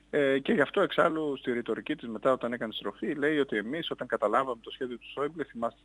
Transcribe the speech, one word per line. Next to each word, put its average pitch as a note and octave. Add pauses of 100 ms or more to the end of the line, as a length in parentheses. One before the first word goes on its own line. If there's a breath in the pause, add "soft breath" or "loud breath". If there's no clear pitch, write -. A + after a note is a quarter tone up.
(100)
Ε, C#3
και C#3+
γι' G3
αυτό C#3+
εξάλλου D#3+
στη B2+
ρητορική A#2
της B2
μετά A#2
όταν A#2+
έκανε A2+
στροφή D3
λέει D3+
ότι C3+
εμείς B2
όταν C3
καταλάβαμε A#2
το -
σχέδιο B2
του -
Σόιμπλε, D3
θυμάστε A#2